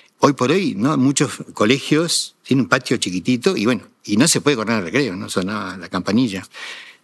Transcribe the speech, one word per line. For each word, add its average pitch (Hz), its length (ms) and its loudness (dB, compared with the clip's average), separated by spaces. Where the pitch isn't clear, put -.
Hoy 143 140 4
por 123 180 0
hoy, 165 240 0
¿no? 135 220 0
Muchos 139 340 2
colegios 139 920 0
tienen 127 220 2
un - 40 -8
patio 131 280 0
chiquitito 123 600 -2
y, 104 80 -2
bueno, 117 180 0
y 104 140 -2
no 156 100 6
se - 140 2
puede 143 160 2
correr 110 160 -2
en 110 60 0
el 90 60 -4
recreo, 104 300 0
¿no? 104 140 -10
Sonaba 98 480 -4
la 87 120 -14
campanilla. 101 540 0